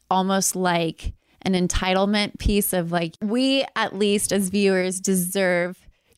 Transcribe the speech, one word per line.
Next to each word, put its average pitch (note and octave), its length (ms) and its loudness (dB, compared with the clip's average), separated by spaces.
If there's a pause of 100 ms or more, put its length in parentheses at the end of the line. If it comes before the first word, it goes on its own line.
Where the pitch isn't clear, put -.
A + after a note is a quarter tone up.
(120)
almost F#3+ 440 2
like E3+ 580 -2 (280)
an F#3+ 120 0
entitlement F#3+ 840 0
piece G3+ 360 0
of, E3+ 180 -2
like, E3+ 280 -2
we C4 460 0 (100)
at A3 220 -4
least G3+ 340 2
as F#3+ 180 0
viewers F#3 500 0
deserve F3+ 880 -2 (300)